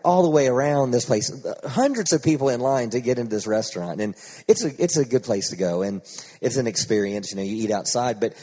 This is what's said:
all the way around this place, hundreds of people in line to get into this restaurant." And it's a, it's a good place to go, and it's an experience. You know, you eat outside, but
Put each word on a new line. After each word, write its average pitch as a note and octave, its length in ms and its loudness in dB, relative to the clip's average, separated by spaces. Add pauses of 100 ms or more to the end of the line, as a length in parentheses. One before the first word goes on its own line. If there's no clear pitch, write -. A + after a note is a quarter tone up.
all F3+ 200 4
the E3+ 80 4
way C#3+ 160 4
around C#3 420 2
this A#2+ 160 2
place, G#2+ 260 0 (360)
hundreds A#3 460 0
of D3+ 100 2
people C#3 260 2
in A#2+ 120 -2
line B2+ 280 0
to A#2+ 100 -2
get B2 200 0
into A#2 100 -4
this G#2+ 160 -4
restaurant." G#2 560 -2
And G#2 140 -4 (320)
it's A3 180 4
a, D3 60 -2 (120)
it's E3+ 140 0
a C#3+ 80 4
good B2 180 0
place G2+ 280 -2
to - 40 -12
go, F2+ 280 0
and G2+ 180 -6 (400)
it's B2 160 0
an B2+ 80 0
experience. G2+ 640 -2
You G2 80 -10
know, G2 60 -4
you G#2 140 -4
eat A2 120 -2
outside, A2 500 -2
but A2+ 240 -2